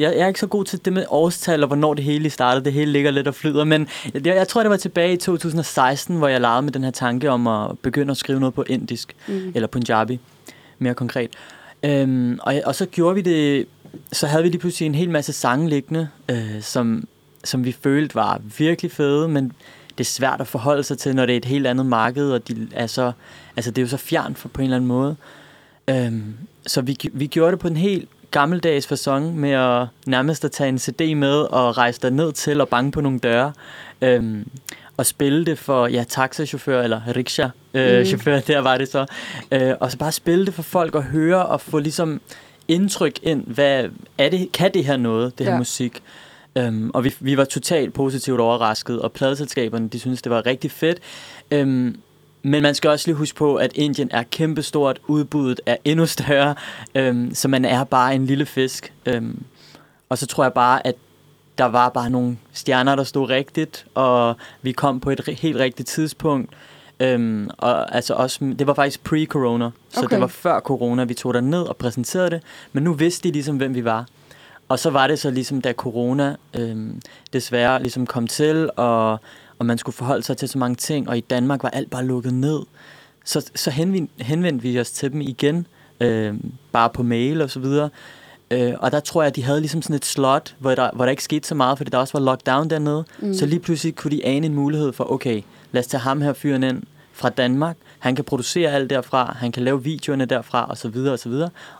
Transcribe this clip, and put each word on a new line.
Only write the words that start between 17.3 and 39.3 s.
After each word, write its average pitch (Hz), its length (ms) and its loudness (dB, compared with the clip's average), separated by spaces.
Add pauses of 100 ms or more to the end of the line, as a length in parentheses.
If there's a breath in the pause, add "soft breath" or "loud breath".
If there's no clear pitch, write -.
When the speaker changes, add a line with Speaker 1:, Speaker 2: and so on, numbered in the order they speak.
Speaker 1:
som 127 220 -2
vi 127 60 -2
følte 139 440 0
var 104 260 0 (160)
virkelig 165 340 0
fede, 147 360 2
men 139 240 0 (460 loud breath)
det 131 60 0
er - 60 -4
svært 135 320 0
at 123 60 -6
forholde 143 360 0
sig 135 140 -6
til, 135 180 0
når 131 100 4
det 123 80 2
er 120 40 2
et 117 80 -4
helt 135 220 0
andet 131 180 0
marked, 127 460 2
og 120 160 -2
de 110 240 -6
er 120 160 -4
så, 123 240 0 (440 loud breath)
altså, 120 160 -4
det 110 100 -4
er - 20 4
jo 117 60 -2
så 139 80 -4
fjern - 380 -2
for, - 120 -14
på - 140 -6
en - 40 0
eller 131 100 0
anden 127 120 0
måde. 135 280 0 (720 loud breath)
Øhm, 113 460 -2 (340)
så - 140 -2
vi, 131 160 -4 (160)
vi 139 140 -4
gjorde 165 240 2
det 190 80 -2
på 180 80 -4
en 160 100 -2
helt 190 320 -2 (220)
gammeldags 151 560 2
facon 143 520 -2
med 139 120 0
at 127 360 2 (180)
nærmest 131 400 0
at 143 60 -2
tage 139 180 -2
en 127 100 0
C 131 200 -6
D 160 160 0
med 143 260 2
og 123 360 2
rejse 120 240 2
derned 143 300 0
til 147 300 0
og 127 80 2
banke 135 220 2
på 156 100 -4
nogle 131 180 0
døre. 123 340 0 (480 loud breath)
Øhm, 113 480 2 (480 loud breath)
og 123 80 0
spille 143 400 2
det 160 140 -2
for, 127 280 2
ja, 123 220 0
taxachauffør 135 720 -2
eller 113 200 0 (140)
rickshaw, 127 320 -2 (260)
øh, 127 240 6
Speaker 2:
Mhm. 123 80 4
Speaker 1:
chauffør, 147 340 2
der 147 200 2
var 131 180 4
det 135 140 0
så. 135 140 0 (460 loud breath)